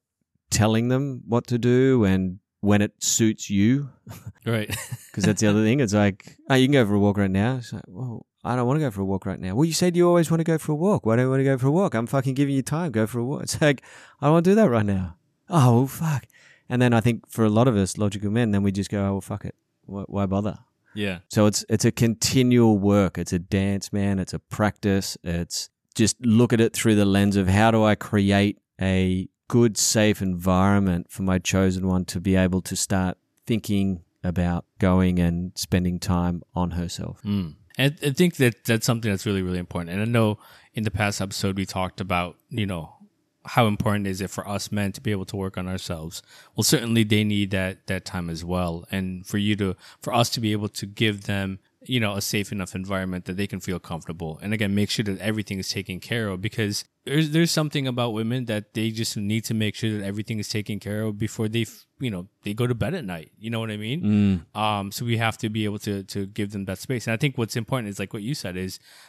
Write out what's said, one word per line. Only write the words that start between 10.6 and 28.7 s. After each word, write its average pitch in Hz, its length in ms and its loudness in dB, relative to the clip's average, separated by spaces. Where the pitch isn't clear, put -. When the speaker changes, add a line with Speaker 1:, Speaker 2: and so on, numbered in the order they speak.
Speaker 1:
a 151 40 0
walk. 175 300 0
Why 110 100 4
don't 123 100 2
you 131 40 0
wanna 135 140 2
go 135 160 2
for 127 80 0
a 143 40 2
walk? 175 220 0
I'm 117 140 -2
fucking 135 260 0
giving 139 220 0
you 131 80 0
time. 160 280 -4
Go 110 140 2
for 120 140 -4
a 117 40 -2
walk." 135 200 -6
It's - 180 -4
like, 147 220 2
"I 147 60 0
don't 147 80 6
wanna 170 80 6
do 185 140 6
that 214 160 6
right 110 140 2
now." 92 300 -2
"Oh, 127 280 6
well, 127 120 6
fuck." 147 380 -4
And 123 120 2
then 123 100 6
I 117 100 4
think 117 280 0
for 113 160 0
a 110 60 4
lot 113 160 6
of 123 100 2
us, 95 220 -2
logical 104 320 -2
men, 113 180 0
then 101 140 2
we 101 80 2
just 95 180 -4
go, 101 160 -2
"Oh, 98 60 0
well, 98 100 -4
fuck 101 240 -10
it. 95 80 -12
Why, 98 220 -10
why 101 180 -4
bother?" 98 320 -2
Speaker 2:
Yeah. 98 240 -6
Speaker 1:
So 107 160 4
it's, 104 240 0
it's 113 160 0
a 117 60 4
continual 117 880 4
work. 101 400 2
It's 87 120 -4
a 95 80 0
dance, 98 540 -2
man. 101 240 0
It's 90 160 -6
a 80 60 -6
practice. - 840 -2
It's 85 460 -6
just 110 320 2
look 117 260 6
at 117 80 2
it 113 140 4
through 113 220 2
the 104 100 4
lens 98 300 4
of 98 120 2
how 104 220 6
do 113 140 4
I 107 100 4
create 101 640 2